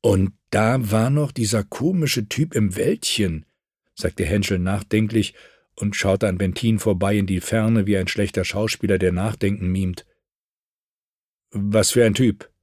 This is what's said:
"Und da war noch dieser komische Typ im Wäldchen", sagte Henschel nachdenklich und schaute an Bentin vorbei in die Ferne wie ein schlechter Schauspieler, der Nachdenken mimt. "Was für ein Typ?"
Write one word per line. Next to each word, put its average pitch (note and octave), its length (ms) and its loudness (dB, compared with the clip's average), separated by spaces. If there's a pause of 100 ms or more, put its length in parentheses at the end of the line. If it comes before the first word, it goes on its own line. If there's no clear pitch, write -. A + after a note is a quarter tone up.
"Und F#2+ 320 2 (160)
da G#2+ 420 0
war A2+ 180 2
noch C#3+ 220 0
dieser G#2+ 320 -2
komische D3+ 640 -2
Typ - 260 -4
im G2+ 220 0
Wäldchen", F#2 680 -2 (500)
sagte - 300 -4
Henschel G2 340 0
nachdenklich G#2 760 0 (420)
und G2+ 200 -4
schaute G2 320 0
an F#2 100 -2
Bentin G2+ 420 0
vorbei G2+ 380 0
in G2 100 2
die F#2 120 0
Ferne A2 480 2
wie G2+ 100 2
ein F2+ 100 -2
schlechter G2 380 -2
Schauspieler, G2+ 520 0
der F2+ 140 2
Nachdenken G2 600 -2
mimt. F#2 340 -4 (1500)
"Was G2+ 400 0
für A#2+ 140 6
ein G#2+ 80 4
Typ?" A2+ 360 0 (140)